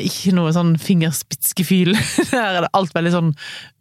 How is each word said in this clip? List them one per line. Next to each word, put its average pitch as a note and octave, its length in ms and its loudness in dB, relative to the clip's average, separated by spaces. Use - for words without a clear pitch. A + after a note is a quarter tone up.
ikke - 300 -2
noe E3+ 180 2
sånn E3+ 240 2
fingerspitzgefühl. E3+ 1160 0
<laughs> - 180 0
Der G#3+ 260 0
er F3 40 0
det E3+ 120 -2
alt F#3+ 200 0
veldig E3+ 180 0
sånn E3 220 2